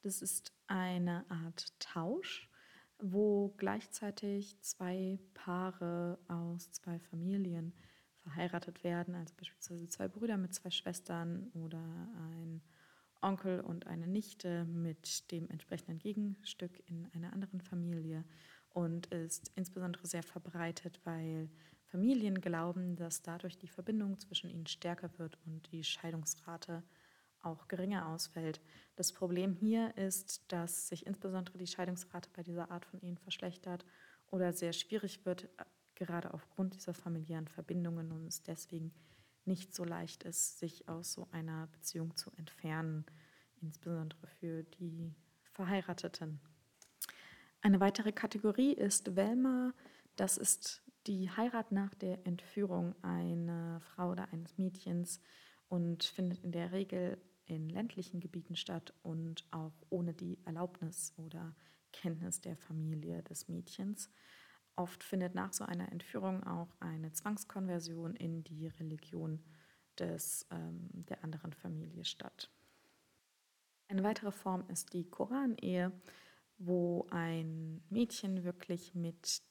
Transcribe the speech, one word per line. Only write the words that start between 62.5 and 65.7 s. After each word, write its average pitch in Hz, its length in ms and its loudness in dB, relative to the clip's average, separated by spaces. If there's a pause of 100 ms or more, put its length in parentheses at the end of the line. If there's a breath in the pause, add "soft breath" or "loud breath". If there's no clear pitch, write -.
Familie 160 680 -2
des - 240 -10
Mädchens. 180 640 -4 (640 loud breath)
Oft 180 280 -2
findet 180 320 0
nach 190 160 0
so - 140 -2
einer 180 260 -2